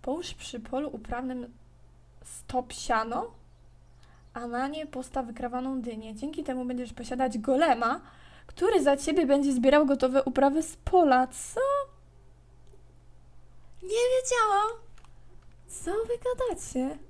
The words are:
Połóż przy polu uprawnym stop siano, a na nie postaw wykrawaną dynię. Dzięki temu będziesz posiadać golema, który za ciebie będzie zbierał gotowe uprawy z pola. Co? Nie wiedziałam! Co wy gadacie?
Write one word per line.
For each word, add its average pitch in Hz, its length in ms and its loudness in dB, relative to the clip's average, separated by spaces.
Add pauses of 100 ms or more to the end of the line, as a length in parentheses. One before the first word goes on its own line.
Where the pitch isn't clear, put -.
Połóż 320 260 -6
przy - 260 -14
polu 269 320 -6
uprawnym 240 600 -8 (720)
stop - 480 -6
siano, 233 580 -2 (1040)
a 240 120 -8
na 240 220 -2
nie 311 180 -8
postaw 254 400 -6
wykrawaną 247 540 -6
dynię. 220 340 -8
Dzięki 294 300 -6
temu 254 200 -4
będziesz 247 280 -6
posiadać 254 460 -2
golema, 262 640 2 (460)
który 370 360 2
za 277 140 6
ciebie 311 300 2
będzie 277 260 4
zbierał 269 340 6
gotowe 269 380 2
uprawy 277 380 4
z - 140 -10
pola. 269 500 6
Co? - 340 -8 (2250)
Nie 370 60 -12
wiedziałam! 466 800 2 (1000)
Co - 240 -8
wy 453 340 -2
gadacie? 349 720 -4 (120)